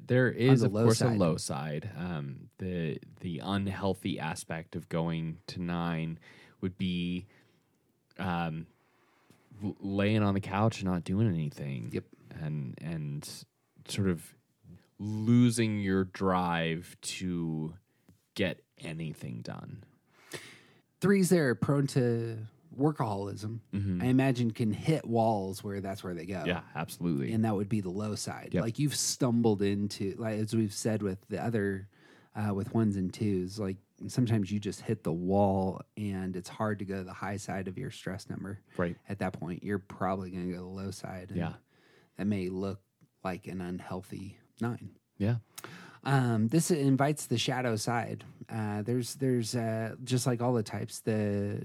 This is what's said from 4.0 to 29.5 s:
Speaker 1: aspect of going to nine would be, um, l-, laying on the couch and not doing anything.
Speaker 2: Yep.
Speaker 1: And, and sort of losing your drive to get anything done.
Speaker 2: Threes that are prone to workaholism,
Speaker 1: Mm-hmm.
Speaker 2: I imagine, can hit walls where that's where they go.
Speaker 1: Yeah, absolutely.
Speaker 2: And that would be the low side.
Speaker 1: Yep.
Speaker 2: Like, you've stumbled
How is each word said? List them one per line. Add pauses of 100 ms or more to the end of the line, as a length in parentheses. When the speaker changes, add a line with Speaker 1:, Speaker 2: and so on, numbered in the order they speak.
Speaker 1:
aspect
of
going (100)
to
nine (420)
would
be, (920)
um, (1000)
l-,
laying
on
the
couch
and
not
doing
anything.
Speaker 2:
Yep. (380)
Speaker 1:
And,
and (420)
sort
of (640)
losing
your
drive
to (640)
get (200)
anything
done. (1160)
Speaker 2:
Threes
that
are
prone
to (400)
workaholism, (140)
Speaker 1:
Mm-hmm.
Speaker 2:
I
imagine,
can
hit
walls
where
that's
where
they
go.
Speaker 1:
Yeah, (140)
absolutely.
Speaker 2:
And
that
would
be
the
low
side.
Speaker 1:
Yep.
Speaker 2:
Like,
you've
stumbled